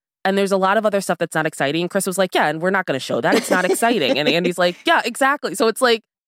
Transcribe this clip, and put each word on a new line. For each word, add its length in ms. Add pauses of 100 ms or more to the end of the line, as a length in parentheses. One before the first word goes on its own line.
(240)
and 140
there's 140
a 60
lot 200
of 80
other 160
stuff 160
that's 180
not 120
exciting." 340
And 80
Chris 160
was 120
like, 180
"Yeah, 120
and 140
we're 80
not 160
gonna 140
show 220
that. 140
It's 140
not 160
exciting." 540
And 100
Andy's 280
like, 180 (100)
"Yeah, 180
exactly." 520
So 120
it's 140
like, 200 (260)